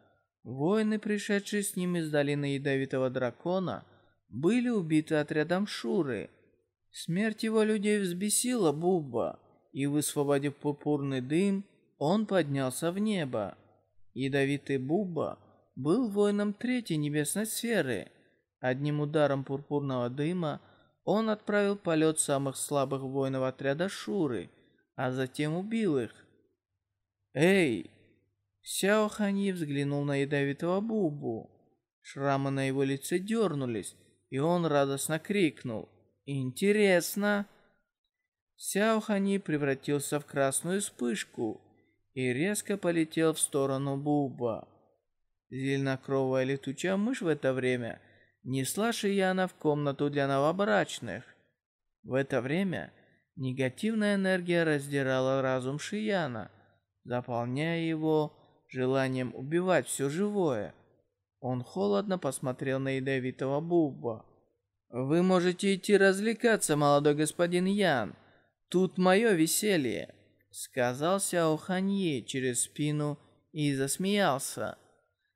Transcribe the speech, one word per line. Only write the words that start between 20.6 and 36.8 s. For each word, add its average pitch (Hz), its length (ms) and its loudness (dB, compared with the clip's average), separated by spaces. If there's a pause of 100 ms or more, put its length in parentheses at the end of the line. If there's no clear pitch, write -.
он 220 240 2
отправил 208 480 0
в 202 40 -12
полёт 160 380 2
самых 139 380 0
слабых 139 460 -2
воинов 135 400 -2
отряда 139 480 -2
Шуры, 143 600 -4 (460)
а 127 160 -2
затем 135 440 -2
убил 202 420 0
их. 113 160 -4 (1200)
"Эй!" 156 560 2 (720)
Сяо 214 460 0
Ханьи 196 440 -2
взглянул 143 520 -2
на 143 180 0
ядовитого 147 580 -2
Бубу. 147 720 -4 (500)
Шрамы 139 500 -2
на 135 160 0
его 135 160 0
лице 139 360 0
дёрнулись, 151 760 -2 (360)
и 131 80 -6
он 170 260 4
радостно 143 540 2
крикнул: 143 720 0 (420)
"Интересно!" 202 1160 2 (1080)